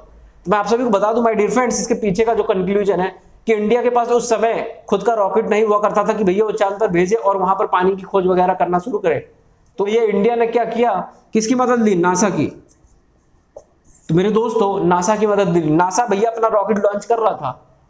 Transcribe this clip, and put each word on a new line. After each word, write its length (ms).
तो 60
मैं 80
आप 80
सभी 180
को 60
बता 220
दूं 100
my 100
dear 140
friends, 220
इसके 260
पीछे 300
का 100
जो 80
conclusion 580
है 160
कि 60
इंडिया 300
के 80
पास 180
उस 220
समय 580
खुद 140
का 120
rocket 340
नहीं 160
हुआ 140
करता 260
था 80
कि 120
भैया 200
वो 80
चांद 280
पर 80
भेजे 280
और 200
वहां 180
पर 120
पानी 300
की 60
खोज 240
वगैरह 280
करना 240
शुरू 200
करे। 300
तो 80
ये 200
इंडिया 300
ने 100
क्या 180
किया, 480
किसकी 220
मदद 280
ली? 120
नासा 360
की। 160
तो 60
मेरे 160
दोस्तों, 540
नासा 320
की 100
मदद 220
ली। 220
नासा 360
भैया 240
अपना 180
rocket 300
launch 260
कर 140
रहा 140
था 460